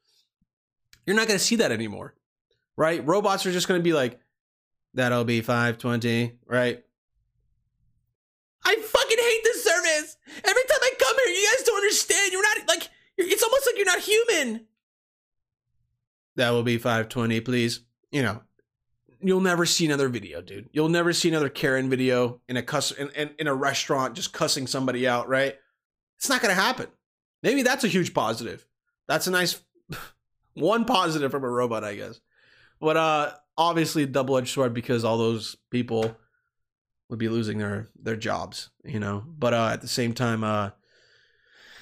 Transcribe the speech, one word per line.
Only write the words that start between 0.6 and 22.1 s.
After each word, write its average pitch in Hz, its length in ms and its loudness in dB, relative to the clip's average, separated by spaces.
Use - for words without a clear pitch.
You're - 100 0
not 220 140 2
gonna 202 100 2
see 226 180 2
that 185 140 2
anymore, 104 440 -6
right? 156 300 0
Robots 196 380 2
are 185 80 -2
just 175 160 -2
gonna 180 120 2
be 170 120 2
like, 131 260 0
"That'll 123 300 0
be 117 180 0
five 120 340 0
twenty," 120 680 -2
right? 123 360 -2
I 370 100 4
fucking 466 440 0
hate 466 260 2
this 466 180 2
service! 330 540 2
Every 415 200 4
time 539 180 4
I 494 180 4
come 523 260 4
here, 349 100 0
you 403 180 2
guys 523 120 0
don't 440 120 4
understand. 392 560 2
You're 370 100 0
not, 427 260 0
like, 339 200 0
you're, 359 120 0
it's 415 140 2
almost 523 240 2
like 480 100 0
you're 403 80 0
not 370 160 2
human. 370 680 0
"That 123 140 2
will 120 140 2
be 117 140 2
five 113 320 0
twenty, 113 300 0
please." 120 400 -2
You 143 120 -2
know, 110 200 -4
you'll 185 200 2
never 175 260 2
see 165 200 2
another 139 220 2
video, 98 320 -8
dude. 98 320 -16
You'll 151 160 0
never 170 240 2
see 165 160 2
another 156 200 0
Karen 131 420 0
video 123 580 2